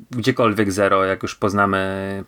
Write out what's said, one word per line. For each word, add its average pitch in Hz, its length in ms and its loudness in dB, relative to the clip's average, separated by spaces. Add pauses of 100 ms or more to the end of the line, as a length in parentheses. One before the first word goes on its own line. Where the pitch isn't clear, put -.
(100)
gdziekolwiek 113 600 0
zero, 98 320 2
jak 95 180 -2
już - 120 -8
poznamy, 98 920 0